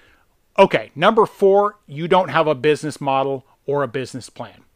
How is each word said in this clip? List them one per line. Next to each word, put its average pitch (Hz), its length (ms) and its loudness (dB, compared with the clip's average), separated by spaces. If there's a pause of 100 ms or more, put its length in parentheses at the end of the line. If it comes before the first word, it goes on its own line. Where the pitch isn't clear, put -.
(580)
Okay, 160 360 2
number 208 300 2
four, 202 640 2
you 151 220 -10
don't 185 200 2
have 160 180 0
a 151 80 0
business 147 460 -2
model 135 460 -4 (180)
or 143 180 -2
a 131 60 -4
business 123 400 -10
plan. - 360 -18 (100)